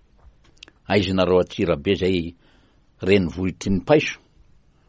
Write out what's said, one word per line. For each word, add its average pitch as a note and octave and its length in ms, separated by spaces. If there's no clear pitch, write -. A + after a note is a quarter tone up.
Aiza F#2+ 260
nareo F2+ 260
atsira F2 360
be C#2+ 160
izay F2+ 420
renivohitry F#2 720
ny F#2 160
paiso? - 320